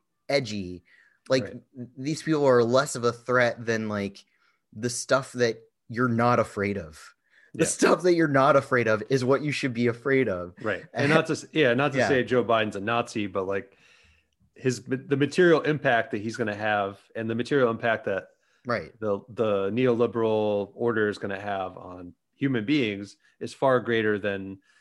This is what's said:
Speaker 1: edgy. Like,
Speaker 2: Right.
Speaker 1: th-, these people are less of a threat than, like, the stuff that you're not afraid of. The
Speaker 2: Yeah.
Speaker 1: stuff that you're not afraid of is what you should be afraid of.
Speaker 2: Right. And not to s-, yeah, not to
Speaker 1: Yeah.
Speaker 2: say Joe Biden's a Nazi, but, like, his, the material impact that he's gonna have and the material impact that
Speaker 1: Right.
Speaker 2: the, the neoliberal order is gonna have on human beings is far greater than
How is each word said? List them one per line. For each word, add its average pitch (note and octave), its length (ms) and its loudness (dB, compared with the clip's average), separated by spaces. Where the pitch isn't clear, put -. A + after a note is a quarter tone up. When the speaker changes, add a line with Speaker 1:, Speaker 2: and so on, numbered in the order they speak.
Speaker 1:
edgy. G#2 540 -4
Like, C3+ 160 2
Speaker 2:
Right. F3+ 100 -10
Speaker 1:
th-, B2 220 -14
these C#3+ 260 -6
people D3+ 220 0
are B2 180 6
less C3 320 2
of A#2 80 -6
a A#2+ 80 2
threat A#2+ 540 0
than, A2 240 -2
like, G2+ 340 -6
the A#2 180 -4
stuff C3 440 -2
that A#2 280 0
you're B2 180 0
not A#2 320 4
afraid G2+ 380 -2
of. D#2+ 360 -14
The - 100 0
Speaker 2:
Yeah. D#3+ 60 2
Speaker 1:
stuff - 340 2
that F3+ 100 6
you're E3 140 2
not C#3 280 4
afraid B2+ 320 2
of A2 220 2
is C3 160 0
what C3+ 160 2
you D3 100 -4
should C3 220 -2
be A#2+ 140 0
afraid B2+ 420 0
of. F2+ 320 -6
Speaker 2:
Right. G#2 320 -4
And C#3+ 160 0
not D#3+ 180 4
to D#3+ 60 -2
s-, - 180 -8
yeah, C3+ 220 4
not C#3 180 0
to C3+ 80 -2
Speaker 1:
Yeah. A2+ 80 2
Speaker 2:
say B2+ 160 4
Joe A#2 200 2
Biden's G#2+ 320 0
a G2 40 -6
Nazi, A2+ 480 -2
but, F#2+ 180 -4
like, G2 320 -6
his, B2 260 -2
the C3 340 -4
material D3+ 460 4
impact B2+ 480 0
that G#2+ 100 -4
he's A2 160 -6
gonna G#2+ 180 -4
have G#2 420 -2
and A2+ 160 -6
the A2+ 60 -4
material A#2+ 340 2
impact A2+ 360 -2
that G2 240 -4
Speaker 1:
Right. G#2+ 360 -6
Speaker 2:
the, G2+ 180 0
the G2+ 420 0
neoliberal A2 1040 0
order A2 340 0
is G2 80 -4
gonna G2 220 -8
have F#2+ 380 -6
on F2+ 360 -16
human B2+ 300 -2
beings G#2 520 -2
is A2+ 120 -8
far C3 280 2
greater G#2+ 360 0
than G2 420 -6